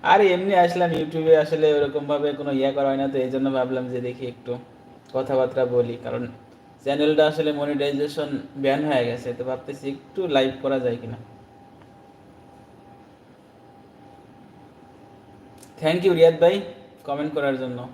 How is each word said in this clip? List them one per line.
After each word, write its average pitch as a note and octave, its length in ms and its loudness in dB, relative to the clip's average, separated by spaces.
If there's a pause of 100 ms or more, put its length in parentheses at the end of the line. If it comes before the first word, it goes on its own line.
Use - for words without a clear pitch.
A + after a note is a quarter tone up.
আরে, G3 220 6 (100)
এমনি F#3+ 200 0 (100)
আসলাম F3 340 0
YouTube-এ, D#3+ 360 4 (100)
আসলে D#3 220 0 (100)
ওরকমভাবে C#3+ 520 0 (120)
কোনো C#3 200 -4
ইয়ে C3+ 160 2
করা C#3 140 0
হয় C3+ 120 -2
না, C#3 100 -2
তো C#3 120 -4
এই B2+ 100 -4
জন্য C3+ 120 0 (120)
ভাবলাম B2+ 340 -2
যে B2+ 140 -6
দেখি B2 260 -10
একটু A#2+ 200 -12 (640)
কথাবার্তা C3 480 0 (140)
বলি, A#2 280 0
কারণ B2 180 -6 (640)
চ্যানেলটা D3+ 460 2
আসলে D#3 200 -2 (100)
মনিটাইজেশন C#3+ 720 -2 (340)
ব্যান C#3 240 2
হয়ে B2+ 200 2
গেছে, A#2+ 200 -6 (100)
তো B2 120 -8
ভাবতেছি C#3 340 -10 (100)
একটু - 260 -12 (160)
লাইভ C3 160 2 (120)
করা C3+ 200 0
যায় A#2 180 -2
কিনা। A2+ 160 -12 (4000)
Thank E3 260 0
you F3+ 140 4
রিয়াদ E3 240 8
ভাই F#3+ 120 6 (520)
কমেন্ট D3 280 -4
করার C#3 260 0
জন্য। B2 160 -8 (160)